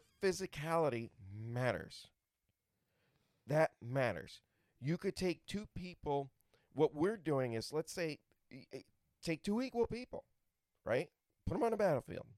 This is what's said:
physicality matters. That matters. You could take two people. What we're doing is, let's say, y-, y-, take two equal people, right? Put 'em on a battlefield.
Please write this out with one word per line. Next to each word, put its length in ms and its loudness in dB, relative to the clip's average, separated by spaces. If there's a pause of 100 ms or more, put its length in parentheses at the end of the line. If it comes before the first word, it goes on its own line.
(220)
physicality 880 2 (220)
matters. 760 -2 (1400)
That 340 4
matters. 640 -2 (380)
You 180 -2
could 180 -2
take 300 -2
two 280 -6
people. 560 -4 (420)
What 220 4
we're 220 2
doing 380 0
is, 180 -4
let's 200 -4
say, 260 -4 (320)
y-, 220 -16
y-, 120 -10 (380)
take 200 -2
two 200 0
equal 240 2
people, 380 -8 (600)
right? 260 2 (360)
Put 100 0
'em 60 0
on 100 4
a 40 2
battlefield. 500 2 (120)